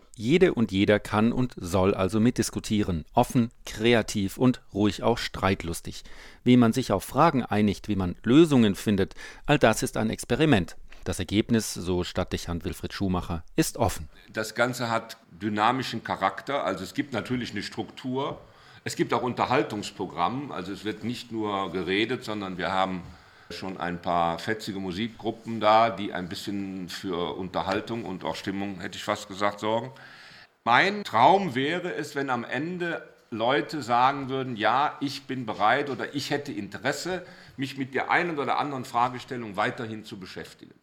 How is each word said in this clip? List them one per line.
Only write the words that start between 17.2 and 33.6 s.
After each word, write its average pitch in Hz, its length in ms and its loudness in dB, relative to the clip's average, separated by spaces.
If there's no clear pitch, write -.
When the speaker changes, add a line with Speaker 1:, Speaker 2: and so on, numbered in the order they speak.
Speaker 2:
eine 101 120 -6
Struktur. 131 800 -6
Es - 140 -8
gibt 165 160 0
auch 113 80 2
Unterhaltungsprogramm, 113 1300 -2
also 92 220 -8
es 90 100 -12
wird 104 220 -6
nicht 120 260 -8
nur 101 400 -2
geredet, 95 540 0
sondern 98 320 -6
wir 87 160 -2
haben 92 300 0
schon 92 280 -10
ein 87 240 -4
paar 85 360 2
fetzige 107 440 -6
Musikgruppen 110 800 -6
da, 110 300 6
die 101 200 -6
ein 90 160 -6
bisschen 95 600 -8
für 87 480 -4
Unterhaltung 95 640 -4
und 87 220 -8
auch 80 100 -2
Stimmung, 98 460 -6
hätte 92 160 -10
ich - 80 -10
fast 104 240 -2
gesagt, 101 320 -2
sorgen. 117 300 -2
Mein 180 400 4
Traum 151 500 6
wäre 170 380 -2
es, 143 220 -8
wenn 139 140 -2
am 120 140 -2
Ende 170 640 -6
Leute 135 500 0